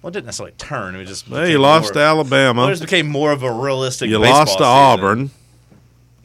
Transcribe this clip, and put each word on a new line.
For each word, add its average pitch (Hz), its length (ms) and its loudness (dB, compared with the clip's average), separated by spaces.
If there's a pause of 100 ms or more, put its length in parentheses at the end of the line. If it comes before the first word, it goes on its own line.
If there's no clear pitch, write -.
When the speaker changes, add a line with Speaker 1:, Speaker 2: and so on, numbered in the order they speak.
Speaker 1:
Well, - 80 -16
it 175 60 -16
didn't 180 120 -12
necessarily 101 300 -14
turn. 98 400 -10
It 95 80 -14
just 92 240 -16
Speaker 2:
Well, 127 140 -8
Speaker 1:
became 175 100 0
Speaker 2:
you 147 80 2
lost 151 280 4
Speaker 1:
more, 101 40 -8
Speaker 2:
to 143 80 -2
Alabama. 135 640 2
Speaker 1:
well, 135 80 2
it - 20 -2
just 170 100 -8
became 160 260 -2
more 147 220 -2
of 139 140 -4
a 127 80 -4
realistic 131 580 -6
Speaker 2:
You 110 80 0
Speaker 1:
baseball 127 200 4
Speaker 2:
lost 120 140 2
to 95 120 0
Speaker 1:
season. - 20 4
Speaker 2:
Auburn. 123 640 4 (960)